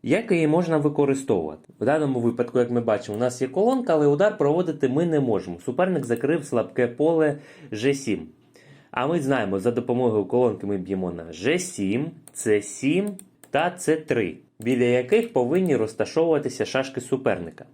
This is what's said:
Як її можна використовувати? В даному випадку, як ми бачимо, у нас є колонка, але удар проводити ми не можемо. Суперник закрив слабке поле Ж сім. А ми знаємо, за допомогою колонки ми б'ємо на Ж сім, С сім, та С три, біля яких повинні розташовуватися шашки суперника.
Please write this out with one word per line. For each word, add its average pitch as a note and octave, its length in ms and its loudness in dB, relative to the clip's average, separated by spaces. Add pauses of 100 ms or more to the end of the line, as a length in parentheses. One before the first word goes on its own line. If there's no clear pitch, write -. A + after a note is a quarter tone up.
Як G#3 300 0
її E3 140 4
можна E3 300 2
використовувати? C3+ 920 0 (120)
В G#2+ 40 -2
даному C#3 360 2
випадку, A#2 380 0
як A#2+ 120 2
ми A#2+ 100 0
бачимо, G#2+ 380 -2
у - 20 -4
нас B2+ 220 -2
є C3 60 -2
колонка, A#3+ 440 0
але D3 140 4
удар D3 320 2
проводити D3 500 0
ми D3+ 180 0
не D#3 140 2
можемо. F#2 440 -2
Суперник E3 400 0
закрив C#3 400 0
слабке A#2+ 420 0
поле D3 520 0 (340)
Ж B2 220 0
сім. F2+ 320 -4 (640)
А B2 160 -2
ми E3+ 140 0
знаємо, A#2 380 0
за A2 120 2
допомогою A#2+ 540 0
колонки A2 420 0
ми G2+ 120 -2
б'ємо F#2 340 -4
на E2 200 -12
Ж A#2 260 -2
сім, B2 520 -4 (240)
С G#2 280 0
сім, F3+ 480 -2 (400)
та E3+ 280 0
С D#3+ 180 0
три, A2+ 400 -2 (240)
біля A#2+ 240 2
яких B2+ 480 2
повинні C#3+ 440 2
розташовуватися B2 880 0
шашки C3+ 360 -4
суперника. F#2 720 -4